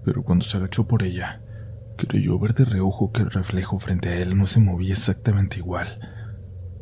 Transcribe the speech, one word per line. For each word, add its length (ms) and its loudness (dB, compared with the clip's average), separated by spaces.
pero 180 0
cuando 220 4
se 140 -4
agachó 280 0
por 160 2
ella, 400 -4
creyó 420 2
ver 160 2
de 120 6
reojo 440 2
que 120 0
el 80 2
reflejo 500 -2
frente 300 -2
a 60 0
él 220 0
no 80 6
se 140 4
movía 320 4
exactamente 680 0
igual. 400 -6